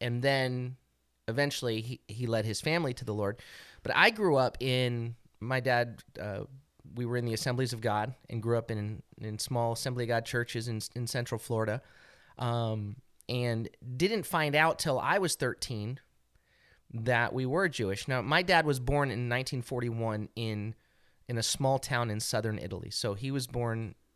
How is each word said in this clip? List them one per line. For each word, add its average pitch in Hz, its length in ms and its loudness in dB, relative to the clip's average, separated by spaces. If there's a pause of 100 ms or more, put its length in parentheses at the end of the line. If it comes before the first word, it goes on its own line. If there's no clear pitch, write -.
and 120 220 -2
then 127 540 2 (500)
eventually 120 540 0
he, 117 260 -8
he 120 220 -4
led 113 160 4
his 110 160 -2
family 156 340 0
to - 100 -8
the 110 80 -2
Lord. 104 280 -2 (420)
But - 140 0
I 190 140 8
grew 202 260 4
up 127 240 4
in, 120 560 2 (240)
my 127 180 0
dad, 120 460 2 (160)
uh, 98 220 -6 (520)
we 120 100 -2
were 120 120 0
in 120 80 0
the 117 100 0
Assemblies 123 380 0
of 113 80 -6
God 110 340 0 (160)
and 117 100 -4
grew 117 160 2
up 113 140 -2
in, 107 320 -4 (180)
in 107 200 -6
small 117 320 0
Assembly 123 320 -2
of 113 40 -2
God 117 160 2
churches 120 440 -2
in, 110 120 -4 (140)
in 123 140 -4
Central 120 320 -2
Florida, 110 420 0 (560)
um, 110 560 -2 (340)
and 120 400 -2 (280)
didn't 190 280 2
find 151 300 0
out 156 240 6
till 139 220 2
I 170 180 4
was 185 160 2
thirteen 120 640 -4 (960)
that 117 380 2
we 131 120 0
were 165 240 2
Jewish. 101 380 -2
Now, 127 160 0
my 147 200 4
dad 175 220 6
was 143 140 2
born 135 320 2
in 120 180 -2
nineteen 127 340 -2
forty-one 113 760 -2
in, 110 380 -4 (540)
in 120 100 -2
a 113 40 0
small 135 360 2
town 120 320 0
in 107 100 -2
southern 110 380 0
Italy. 95 320 -8
So 104 240 -2
he 131 180 -6
was 131 160 -2
born 113 460 -2 (220)